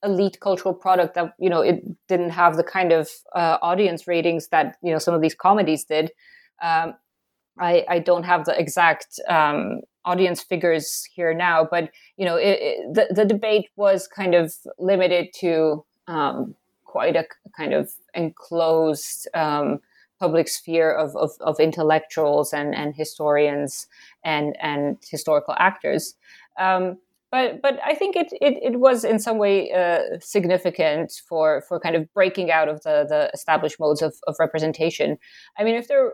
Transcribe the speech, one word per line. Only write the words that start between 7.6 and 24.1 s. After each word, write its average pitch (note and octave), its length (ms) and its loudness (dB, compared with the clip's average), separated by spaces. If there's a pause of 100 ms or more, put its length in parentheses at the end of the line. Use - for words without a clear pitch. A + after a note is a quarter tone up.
I, F3 260 2
I F3+ 120 0
don't F3 260 2
have F3 220 2
the E3 120 0
exact, E3 680 0
um, D3+ 540 0 (220)
audience F3+ 380 0
figures E3 720 -2
here E3+ 180 -2
now, E3 380 2
but, F3 180 -2 (280)
you G3 80 -6
know, E3+ 100 -2
it, G3 260 2
it, - 320 -6
the, G3+ 220 2
the G#3+ 100 4
debate G#3+ 520 0
was G3 320 2
kind F#3 260 -2
of E3 180 2 (240)
limited F3+ 560 2
to, D#3+ 520 0 (240)
um, C#3 480 -4 (260)
quite D3 320 -2
a - 80 2
k-, - 60 -8 (280)
kind D3+ 160 -6
of D3+ 200 -2 (200)
enclosed, D#3+ 1200 -2
um, D3 440 -2 (400)
public E3 300 0
sphere E3 420 0
of, D3 240 -2
of, D3+ 160 -2 (100)
of D3+ 200 -2
intellectuals D#3 920 2
and, D3 220 -4
and D3 220 -6
historians D3 920 -2 (380)